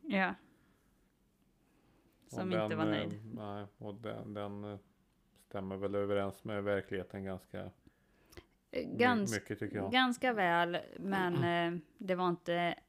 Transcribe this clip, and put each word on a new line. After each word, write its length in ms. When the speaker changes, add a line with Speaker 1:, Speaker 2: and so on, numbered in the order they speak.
Speaker 1:
Ja. 320
Speaker 2:
Och 60
Speaker 1:
Som 180
Speaker 2:
den, 140
Speaker 1:
inte 120
var 100
Speaker 2:
eh, 40
Speaker 1:
nöjd. 300
Speaker 2:
nej, 300
och 180
den, 380
den, 300
eh, 140
stämmer 300
väl 180
överens 480
med 200
verkligheten 600
ganska 480
Speaker 1:
Eh, 160
Speaker 2:
my-, 100
Speaker 1:
gans-, 380
Speaker 2:
mycket, 240
tycker 160
jag. 160
Speaker 1:
ganska 420
väl, 440
men, 360
Speaker 2:
Mm. 400
Speaker 1:
eh, 40
det 180
var 140
inte 460